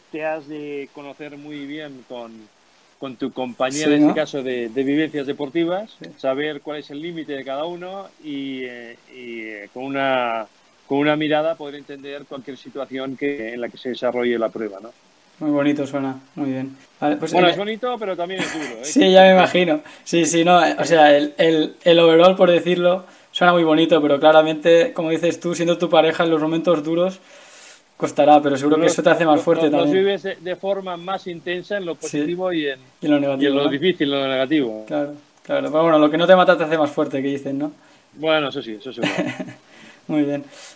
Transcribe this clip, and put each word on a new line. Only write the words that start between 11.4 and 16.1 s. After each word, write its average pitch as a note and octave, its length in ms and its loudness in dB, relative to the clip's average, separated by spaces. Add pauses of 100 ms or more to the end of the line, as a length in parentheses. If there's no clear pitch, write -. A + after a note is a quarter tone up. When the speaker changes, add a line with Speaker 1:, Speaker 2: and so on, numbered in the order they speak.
Speaker 1:
poder C#3+ 220 -14
entender C#3+ 500 -16
cualquier C3+ 320 -16
situación C3 580 -10
que, C3 380 -6
en B2 80 -10
la A2+ 80 -8
que - 80 -20
se B2+ 120 -10
desarrolle A#2+ 480 -2
la A2 120 -2
prueba, G#2+ 300 -10
¿no? A#2 100 -20 (480)
Speaker 2:
Muy D3+ 120 -4
bonito C#3+ 360 0
suena, C3+ 340 -8 (140)